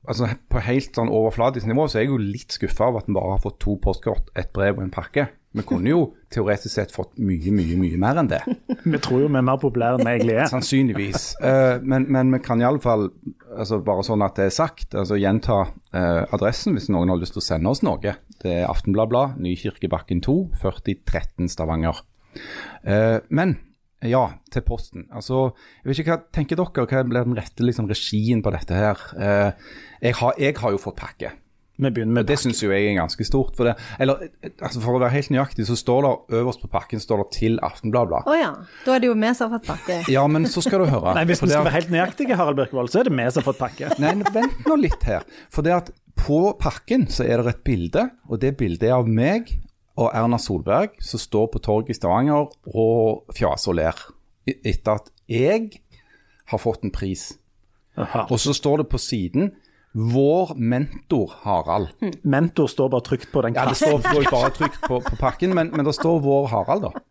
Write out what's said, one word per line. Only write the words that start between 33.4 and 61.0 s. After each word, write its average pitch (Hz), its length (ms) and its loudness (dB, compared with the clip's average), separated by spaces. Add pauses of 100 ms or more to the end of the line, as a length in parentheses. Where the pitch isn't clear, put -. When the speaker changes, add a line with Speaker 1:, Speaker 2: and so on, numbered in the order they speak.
Speaker 1:
For 123 80 0
det, 117 80 2 (320)
eller, 139 220 0 (340)
altså, 120 240 -6
for 123 140 2
å - 20 2
være 123 140 2
helt 143 180 -2
nøyaktig, 131 320 -2
så 110 160 -2
står 127 240 2
det 135 60 4 (260)
øverst 120 240 -2
på - 80 -10
pakken, 104 320 -4
står 101 220 0
det - 60 -4 (100)
til 110 160 2 (100)
Aftenbladet. 107 540 0 (100)
Speaker 3:
Å 294 80 4
ja, 269 140 0 (340)
da 262 120 4
er 247 40 4
det 247 80 2
jo 233 80 2
vi 214 160 2
som 247 160 -2
har 226 140 -4
fått - 80 -8
pakke. 165 260 -4 (160)
Speaker 1:
Ja, 135 160 4
men 156 160 4
så - 160 -2
skal 185 240 2
du 147 80 4
høre. 92 240 2
Speaker 2:
Nei, 160 80 2
hvis 170 160 2
Speaker 1:
For - 80 2
Speaker 2:
vi - 0 -
Speaker 1:
det 165 80 4
Speaker 2:
skal 151 80 4
Speaker 1:
at 170 60 2
Speaker 2:
være 147 80 2
helt 170 160 -2
nøyaktige, 220 420 0
Harald 147 240 2
Birkevold, 123 320 -2
så 202 80 4
er 254 80 2
det 160 80 2
vi 120 140 0
som 147 100 0
har - 80 -2
fått 135 140 -2
pakke. 139 260 -6 (160)
Speaker 1:
Nei, 156 80 2 (240)
vent 254 320 0
nå 311 80 4
litt - 320 0
her. 92 160 -2 (220)
For 151 180 -2
det 170 80 4
at 175 160 0 (320)
på 147 200 4 (200)
pakken 196 480 0
så - 160 -2
er 117 160 2
det 117 140 0
et - 100 -14
bilde, 113 400 0 (240)
og 110 160 -2
det 143 160 2
bildet 87 300 0
er 127 80 4
av 117 100 2
meg 151 400 2 (480)
og 117 160 2
Erna 117 280 2
Solberg, 107 600 -2
som - 200 -6
står 110 280 0
på 110 120 -4
torget 110 340 0
i - 20 -6
Stavanger 139 480 2 (320)
og 113 560 2
fjaser 92 400 0
og 85 80 0
ler, 80 240 -2 (420)
e-, 131 220 -6
etter 107 320 0
at - 80 -20 (160)
jeg 185 560 0 (680)
har 110 120 -2
fått 113 240 -4
en 98 80 -4
pris. - 380 -6 (640)
Speaker 2:
Aha. 110 320 -4
Speaker 1:
Og 123 120 0
så 143 120 0
står 147 320 2
det - 80 -2
på 123 80 0
siden, 127 500 -2 (440)
"Vår 139 600 2
mentor 123 840 -2